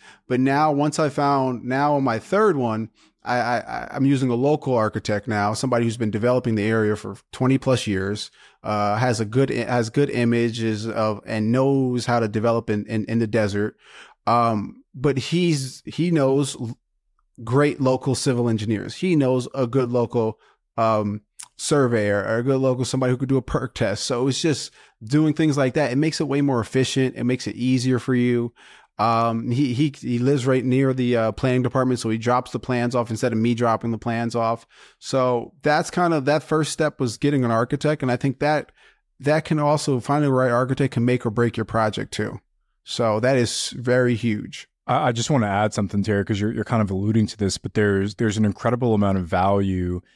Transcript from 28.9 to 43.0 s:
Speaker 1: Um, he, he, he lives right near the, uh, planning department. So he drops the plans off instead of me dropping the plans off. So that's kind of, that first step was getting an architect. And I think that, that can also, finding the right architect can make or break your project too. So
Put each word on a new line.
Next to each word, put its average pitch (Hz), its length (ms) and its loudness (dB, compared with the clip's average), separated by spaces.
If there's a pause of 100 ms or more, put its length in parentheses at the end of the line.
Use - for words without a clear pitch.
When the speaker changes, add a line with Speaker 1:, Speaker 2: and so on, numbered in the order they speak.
Speaker 1:
Um, 117 520 0
he, 123 240 0
he, 139 240 0
he 123 200 -2
lives 131 280 0
right 131 180 2
near 131 300 2
the, 123 220 0
uh, 110 160 0
planning 127 300 0
department. 127 380 0
So 117 80 -4
he 110 80 0
drops 120 360 0
the 123 60 -4
plans 120 360 -2
off 117 160 0
instead 113 220 -2
of 110 60 0
me 117 160 2
dropping 113 360 0
the 107 80 -4
plans 117 360 -4
off. 113 320 -2 (320)
So 127 540 -2 (100)
that's 151 280 0
kind 175 240 0
of, 143 100 -2
that 147 180 2
first 156 300 -2
step 156 260 -2
was 120 200 -4
getting 143 260 0
an 117 60 0
architect. 139 520 0
And 131 80 0
I 123 60 0
think 131 240 -2
that, 147 320 -2 (480)
that 151 240 0
can 156 140 -2
also, 147 420 0
finding 143 300 0
the 131 40 2
right 127 160 2
architect 127 440 0
can 120 100 0
make 123 220 2
or 120 40 -2
break 117 280 0
your 110 80 -2
project 107 460 -2
too. - 280 -6 (440)
So 110 360 0